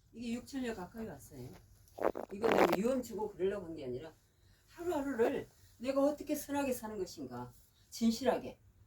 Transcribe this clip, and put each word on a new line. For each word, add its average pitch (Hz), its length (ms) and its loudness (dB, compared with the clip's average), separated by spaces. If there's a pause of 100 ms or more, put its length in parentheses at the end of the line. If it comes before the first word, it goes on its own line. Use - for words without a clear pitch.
(120)
이게 233 200 -6
육천 247 320 -6
년 226 100 -4
가까이 190 320 -8
왔어요. 139 420 -12 (840)
이거 202 160 0
내가 - 180 8 (100)
위험 247 240 2
주고 220 300 -4
그러려고 185 360 -2
한 160 100 -8
게 - 80 -10
아니라 127 280 -8 (580)
하루하루를 277 800 0 (300)
내가 269 240 2
어떻게 294 320 2
선하게 285 380 -2
사는 214 260 -6
것인가, 123 560 -8 (360)
진실하게. 226 680 2 (280)